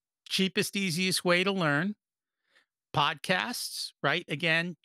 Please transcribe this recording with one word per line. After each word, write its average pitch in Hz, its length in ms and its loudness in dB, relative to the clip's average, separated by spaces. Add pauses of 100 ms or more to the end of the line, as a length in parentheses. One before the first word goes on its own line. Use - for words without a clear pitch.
(280)
cheapest, 190 480 0
easiest 185 480 0
way 175 220 4
to 202 60 2
learn. 170 440 0 (1000)
Podcasts, 185 1000 -2 (100)
right? 156 280 0
Again, 165 560 0